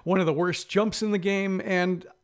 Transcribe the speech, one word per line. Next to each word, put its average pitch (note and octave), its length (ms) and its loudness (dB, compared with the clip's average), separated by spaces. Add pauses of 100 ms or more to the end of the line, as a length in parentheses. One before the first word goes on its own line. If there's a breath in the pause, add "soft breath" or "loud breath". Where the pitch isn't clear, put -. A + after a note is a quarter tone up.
one F#3+ 160 2
of F3 40 2
the D#3+ 80 2
worst F3 360 -2
jumps G#3+ 340 0
in G#3+ 80 0
the G#3 60 2
game, G3 460 0
and F3+ 420 0 (180)